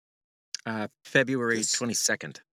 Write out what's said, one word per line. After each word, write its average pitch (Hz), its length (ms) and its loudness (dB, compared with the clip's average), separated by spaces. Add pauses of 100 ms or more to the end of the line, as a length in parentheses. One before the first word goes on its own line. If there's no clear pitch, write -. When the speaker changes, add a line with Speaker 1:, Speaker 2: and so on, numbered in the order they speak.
(640)
Speaker 1:
Uh, 110 240 -4 (160)
February 120 540 2
Speaker 2:
This 107 140 0
Speaker 1:
twenty-second 107 680 -2 (160)